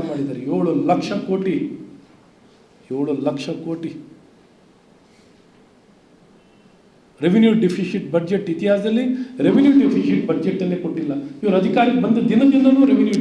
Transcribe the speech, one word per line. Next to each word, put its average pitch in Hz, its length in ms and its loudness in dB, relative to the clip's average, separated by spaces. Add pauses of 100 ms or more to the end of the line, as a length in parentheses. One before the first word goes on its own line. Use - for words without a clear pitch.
ಮಾಡಿದ್ದಾರೆ. 139 320 -6
ಏಳು 165 300 -2 (200)
ಲಕ್ಷ 185 220 -2
ಕೋಟಿ, 190 440 -4 (1400)
ಏಳು 143 200 -2 (160)
ಲಕ್ಷ 147 220 -6
ಕೋಟಿ. 165 420 -10 (3250)
ರೆವಿನ್ಯೂ 214 340 4
ಡೆಫಿಸಿಟ್ 180 560 -2
ಬಜೆಟ್, 170 400 -2
ಇತಿಹಾಸದಲ್ಲಿ 202 540 0 (420)
ರೆವಿನ್ಯೂ 277 260 4 (100)
ಡೆಫಿಸಿಟ್ - 440 0
ಬಜೆಟ್ 185 360 -2
ಅನ್ನೇ 180 140 -2
ಕೊಟ್ಟಿಲ್ಲ. 156 360 -6 (300)
ಇವ್ರು 196 140 2
ಅಧಿಕಾರಕ್ಕೆ 240 460 2
ಬಂದ 220 160 2 (140)
ದಿನದಿಂದನೂ 269 540 6
ರೆವಿನ್ಯೂ 214 340 2